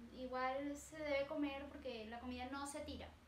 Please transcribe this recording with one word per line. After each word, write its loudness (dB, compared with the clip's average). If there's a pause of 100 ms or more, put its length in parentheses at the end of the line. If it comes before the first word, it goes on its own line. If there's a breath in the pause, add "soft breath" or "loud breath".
(160)
igual 2
se -8
debe 4
comer 2
porque -4
la -6
comida -2
no -2
se -2
tira. -6 (200)